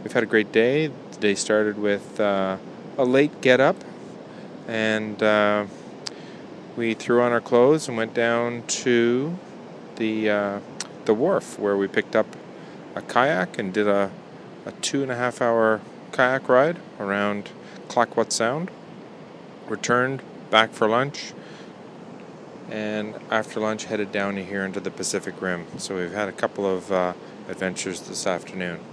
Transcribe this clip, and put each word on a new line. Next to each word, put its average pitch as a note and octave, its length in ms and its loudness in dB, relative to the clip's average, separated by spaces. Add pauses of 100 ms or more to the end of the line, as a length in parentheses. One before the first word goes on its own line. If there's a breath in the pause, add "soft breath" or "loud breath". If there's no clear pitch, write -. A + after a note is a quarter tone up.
We've G#2 100 -8
had A#2+ 100 4
a G#2 40 -2
great G#2+ 260 2
day. C3 340 4
The - 320 -12
day G#2 160 4
started G#2+ 420 2
with, G2+ 440 -2
uh, F#2+ 340 2 (420)
a C#3 60 2
late C3+ 380 4
get-up, C3 340 6 (920 loud breath)
and, A2 560 -2
uh, G#2 440 4 (1120 loud breath)
we A#2 160 0
threw A#2+ 280 4
on A#2+ 120 4
our A#2 80 2
clothes C3+ 480 6
and B2 80 -2
went A2+ 160 -2
down A#2+ 540 2
to B2 680 4 (580)
the, A2 340 0
uh, G2+ 300 2 (460)
the A2+ 100 6
wharf, D3 420 2
where G2+ 180 2
we G2 120 2
picked - 280 -2
up A2 120 4 (680 loud breath)
a - 80 -8
kayak E3 560 2
and G2 160 -2
did G#2 140 4
a, G2+ 240 4 (520)
a - 100 -10
two - 280 -2
and C3 100 -2
a A#2+ 40 -2
half B2 260 -2
hour A2+ 400 4 (300)
kayak C3 360 2
ride C#3+ 300 6 (220)
around G2+ 500 0 (380 loud breath)
Clayoquot A2+ 440 2
Sound. C#3+ 380 0 (1000)
Returned B2 540 0 (300)
back A2 200 8
for - 160 2
lunch, B2+ 460 0 (1400 loud breath)
and G#2+ 460 -4 (160)
after A2 280 -2
lunch G#2+ 260 -2
headed G#2 260 -2
down G2 240 -2
to F#2+ 100 -6
here G2 180 -4
into F#2+ 160 -4
the F#2 120 -6
Pacific - 500 -4
Rim. F2+ 240 -2 (140)
So - 160 -6
we've F2+ 180 -4
had G2+ 160 -2
a F2+ 40 -10
couple G#2+ 340 -2
of, F#2 240 -2
uh, F2+ 220 2 (360 loud breath)
adventures F#2 520 -4
this G2 260 -6
afternoon. F2 520 -4 (140)